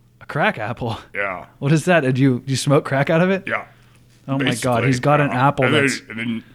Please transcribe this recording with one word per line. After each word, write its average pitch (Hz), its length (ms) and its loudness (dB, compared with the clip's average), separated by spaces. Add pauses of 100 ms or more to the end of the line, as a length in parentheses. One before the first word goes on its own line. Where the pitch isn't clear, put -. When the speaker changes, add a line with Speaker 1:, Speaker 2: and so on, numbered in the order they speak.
(200)
Speaker 1:
A - 60 -20
crack 180 320 -2
apple? 113 400 -6 (160)
Speaker 2:
Yeah. 92 320 -6 (120)
Speaker 1:
What 139 140 0
is 160 140 2
that? 175 140 4
Did 131 180 0
you, 127 280 2
you 135 100 -2
smoke 143 280 2
crack 139 260 -2
out 165 120 2
of 185 80 2
it? 190 160 -2
Speaker 2:
Yeah. 110 200 -4 (640)
Speaker 1:
Oh 139 100 -4
my - 0 -
God, 139 120 -2
Speaker 2:
Basically, 120 380 0
Speaker 1:
he's 127 120 0
got 147 200 2
an 143 100 0
Speaker 2:
yeah. 127 180 2
Speaker 1:
apple 143 180 0
Speaker 2:
And 135 80 2
then, 147 120 2
Speaker 1:
that's, 123 220 -2
Speaker 2:
and 110 100 -12
then 113 260 -6 (100)